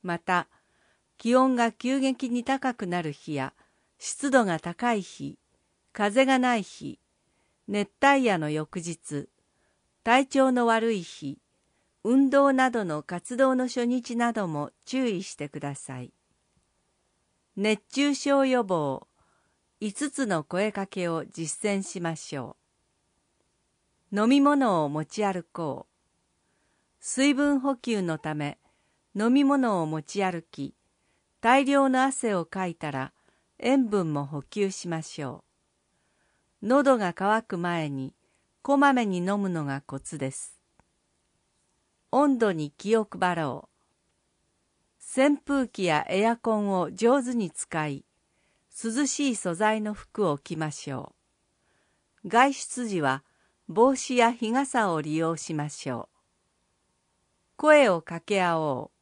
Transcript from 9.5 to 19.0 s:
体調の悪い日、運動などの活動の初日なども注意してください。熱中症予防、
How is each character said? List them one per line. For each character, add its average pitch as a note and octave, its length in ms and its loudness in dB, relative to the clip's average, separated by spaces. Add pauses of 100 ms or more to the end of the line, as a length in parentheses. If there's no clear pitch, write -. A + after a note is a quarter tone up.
体 C4 240 4
調 C4 240 4
の B3 140 2
悪 A3+ 280 2
い F#3+ 80 -2
日、 D3 380 -12 (640)
運 C4 260 6
動 C#4 240 6
な C4 180 2
ど A3+ 140 -2
の D3+ 180 -4
活 F#3 340 -10
動 C4 180 4
の B3+ 120 0
初 A#3+ 180 -2
日 A#3+ 300 -2
な A#3 180 0
ど G3+ 140 -4
も D3 240 -6 (140)
注 B3+ 220 -2
意 F#3+ 160 -2
し - 120 -14
て C#3+ 140 -10
く D3+ 100 -12
だ C#3+ 160 -6
さ B2+ 260 -12
い。 B2 120 -16 (1400)
熱 G#3 320 0
中 C#4+ 260 2
症 C#4 300 2
予 B3+ 180 2
防、 D#3 440 -2 (720)